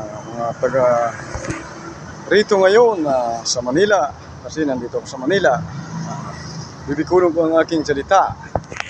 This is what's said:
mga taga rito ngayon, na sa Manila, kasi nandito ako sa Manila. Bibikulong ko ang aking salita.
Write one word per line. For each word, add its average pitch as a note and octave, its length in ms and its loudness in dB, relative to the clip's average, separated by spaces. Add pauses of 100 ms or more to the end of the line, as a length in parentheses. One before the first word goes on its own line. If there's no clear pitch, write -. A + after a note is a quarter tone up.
(260)
mga A#2 180 -6 (140)
taga B2+ 240 2 (1400)
rito G#3 320 4
ngayon, G#3 400 6
na B2 480 0
sa B2 160 -2
Manila, D#3+ 480 2 (320)
kasi D3 240 -4
nandito B2 320 -4
ako A2+ 80 -12
sa C3 160 -12
Manila. E3 320 4 (1300)
Bibikulong E3 480 2
ko D#3+ 160 2
ang D#3+ 160 4
aking D#3 240 -2
salita. C#3+ 480 2 (540)